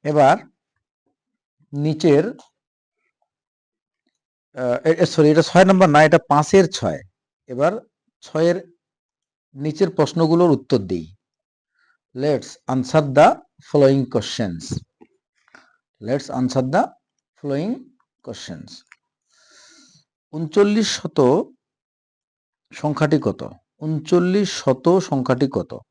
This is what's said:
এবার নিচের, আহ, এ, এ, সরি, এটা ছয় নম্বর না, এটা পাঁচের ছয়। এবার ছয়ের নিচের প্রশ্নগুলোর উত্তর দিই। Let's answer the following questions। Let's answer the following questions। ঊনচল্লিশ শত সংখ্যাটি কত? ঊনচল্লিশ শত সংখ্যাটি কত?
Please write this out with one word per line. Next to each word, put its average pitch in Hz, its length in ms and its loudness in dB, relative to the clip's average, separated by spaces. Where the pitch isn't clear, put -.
এবার 147 340 2
নিচের, 151 600 0
আহ, 127 320 -4
এ, 160 60 2
এ, 170 120 2
সরি, 151 260 2
এটা 151 100 4
ছয় 180 240 4
নম্বর 185 240 4
না, 147 140 6
এটা 156 160 4
পাঁচের 160 420 2
ছয়। 78 300 -6
এবার 151 380 -4
ছয়ের 170 520 -4
নিচের 156 340 -2
প্রশ্নগুলোর 165 600 0
উত্তর 135 260 0
দিই। 90 380 -6
Let's 135 340 -4
answer 135 420 -2
the 147 220 6
following 139 320 2
questions। 104 720 -8
Let's 127 260 -6
answer 127 340 -2
the 143 220 -2
following 147 300 -6
questions। - 480 -16
ঊনচল্লিশ 202 560 0
শত 147 560 0
সংখ্যাটি 151 480 -2
কত? - 280 -6
ঊনচল্লিশ 180 720 -2
শত 139 480 0
সংখ্যাটি 131 520 -2
কত? 104 280 -8